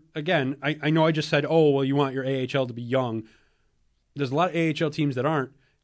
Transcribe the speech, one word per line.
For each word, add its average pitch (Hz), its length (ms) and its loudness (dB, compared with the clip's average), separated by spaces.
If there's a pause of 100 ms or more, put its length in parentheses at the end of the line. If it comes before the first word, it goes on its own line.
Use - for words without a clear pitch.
(160)
again, 147 460 -2
I, 151 200 -2
I 151 80 0
know 160 160 4
I 165 60 4
just 151 180 -2
said, 147 180 0
"Oh, 160 220 6
well, 139 140 2
you 135 120 0
want 139 160 2
your 131 120 -4
A 131 40 -2
H 131 260 -2
L 135 120 2
to 123 80 -10
be 117 80 -10
young." 120 400 -2 (920)
There's 135 180 -4
a - 20 -4
lot 170 160 2
of 151 60 -12
A - 20 0
H 165 240 0
L 151 80 0
teams 143 240 -2
that 123 100 -2
aren't. 143 280 0 (320)